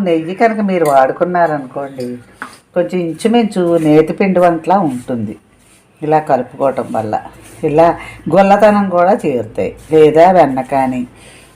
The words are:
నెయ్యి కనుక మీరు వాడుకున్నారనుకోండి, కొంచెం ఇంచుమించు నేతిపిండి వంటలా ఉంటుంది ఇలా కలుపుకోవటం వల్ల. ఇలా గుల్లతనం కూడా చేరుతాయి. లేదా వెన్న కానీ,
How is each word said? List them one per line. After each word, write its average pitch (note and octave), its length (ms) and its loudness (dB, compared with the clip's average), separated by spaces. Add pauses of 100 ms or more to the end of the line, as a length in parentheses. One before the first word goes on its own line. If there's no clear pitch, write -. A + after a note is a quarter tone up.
నెయ్యి E3 340 -2
కనుక A3 200 0 (100)
మీరు E3+ 220 0
వాడుకున్నారనుకోండి, C#3 1120 -2 (680)
కొంచెం F3+ 240 -2 (100)
ఇంచుమించు G#3+ 540 0 (240)
నేతిపిండి E3+ 580 2
వంటలా E3+ 320 2 (140)
ఉంటుంది A#2+ 440 -8 (680)
ఇలా D3+ 180 0 (120)
కలుపుకోవటం B2+ 680 -4
వల్ల. A2 180 -6 (540)
ఇలా D#3 180 2 (480)
గుల్లతనం G3+ 600 4
కూడా F3 160 2 (120)
చేరుతాయి. A2+ 480 -6 (200)
లేదా D#3 320 6 (140)
వెన్న C3 220 2 (120)
కానీ, B2+ 300 -2 (540)